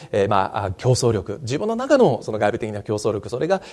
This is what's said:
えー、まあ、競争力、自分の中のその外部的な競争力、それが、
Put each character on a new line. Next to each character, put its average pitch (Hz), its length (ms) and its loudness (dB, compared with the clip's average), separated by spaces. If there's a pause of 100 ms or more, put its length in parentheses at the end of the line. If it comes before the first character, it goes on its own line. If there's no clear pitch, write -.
(120)
え 101 140 2
ー、 101 40 2
ま 101 380 0
あ、 95 100 -6
競 127 140 2
争 120 200 2
力、 101 300 -4
自 120 160 -4
分 208 100 -4
の 226 80 -2
中 269 220 2
の 151 240 4
そ 120 100 -10
の 107 60 -4
外 107 160 2
部 113 60 -4
的 107 120 -4
な 101 100 -8
競 107 140 -4
争 104 160 0
力、 104 160 -4
そ 120 120 -4
れ 156 80 -2
が、 190 140 0 (120)